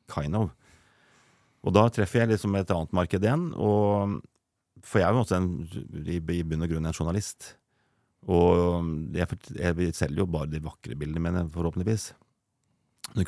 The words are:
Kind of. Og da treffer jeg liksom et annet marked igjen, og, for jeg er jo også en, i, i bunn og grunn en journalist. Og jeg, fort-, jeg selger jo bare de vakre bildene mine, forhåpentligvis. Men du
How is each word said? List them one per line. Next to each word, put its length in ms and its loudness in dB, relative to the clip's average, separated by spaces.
Kind 260 -4
of. 140 0
Og 80 0
da 160 8
treffer 320 0
jeg 140 2
liksom 240 0
et 100 -2
annet 240 0
marked 320 2
igjen, 220 0
og, 600 2
for 160 2
jeg 60 4
er 100 4
jo 60 2
også 160 0
en, 80 2
i, 140 -2
i 260 -2
bunn 160 -2
og 80 -2
grunn 160 -2
en 80 -2
journalist. 600 -6
Og 560 4
jeg, 140 0
fort-, 260 -12
jeg 400 0
selger 240 -2
jo 80 0
bare 220 -4
de 100 -6
vakre 320 -12
bildene 320 -6
mine, 240 0
forhåpentligvis. 600 -4
Men 80 0
du 60 2